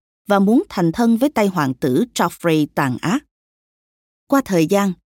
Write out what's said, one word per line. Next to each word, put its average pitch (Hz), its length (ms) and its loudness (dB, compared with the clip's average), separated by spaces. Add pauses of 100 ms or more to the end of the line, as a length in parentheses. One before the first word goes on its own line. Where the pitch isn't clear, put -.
(280)
và 202 120 2
muốn 220 300 2
thành 170 220 0
thân 233 260 0
với 262 120 0
tay 214 180 0
hoàng 156 260 -2
tử 135 320 0 (100)
Joffrey 165 600 -2
tàn 135 260 -2
ác. 208 240 -4 (1000)
Qua 277 180 2
thời 165 220 0
gian 196 260 0 (140)